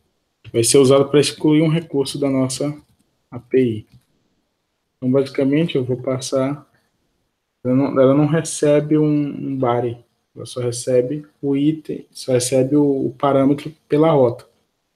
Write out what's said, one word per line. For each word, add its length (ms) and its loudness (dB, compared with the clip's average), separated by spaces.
Vai 140 0
ser 140 4
usado 320 4
pra 100 4
excluir 400 0
um 80 2
recurso 500 -4
da 120 -2
nossa 440 -4
A 80 -16
P 240 -2
I. 240 -4
Então, 140 -4
basicamente, 640 0
eu 80 -2
vou 140 -4
passar, 680 -4
ela 120 0
não, 260 2
ela 140 6
não 100 4
recebe 720 0
um, 80 2
um 540 -2
body, 440 -2
ela 120 -14
só 140 -10
recebe 640 -2
o 120 -2
item, 560 -4
só 220 -8
recebe 440 0
o, 320 0
o 40 -8
parâmetro 640 0
pela 260 2
rota. 360 0